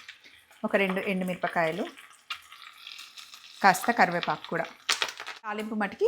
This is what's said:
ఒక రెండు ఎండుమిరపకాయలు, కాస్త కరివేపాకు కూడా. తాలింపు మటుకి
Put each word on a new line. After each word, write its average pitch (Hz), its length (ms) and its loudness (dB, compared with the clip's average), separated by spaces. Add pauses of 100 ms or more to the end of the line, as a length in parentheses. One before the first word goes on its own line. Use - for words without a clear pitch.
(640)
ఒక 214 140 0
రెండు 190 240 2 (120)
ఎండుమిరపకాయలు, 180 720 0 (1800)
కాస్త 190 360 6
కరివేపాకు 170 520 2
కూడా. 165 140 -2 (800)
తాలింపు 214 320 -6
మటుకి 214 340 0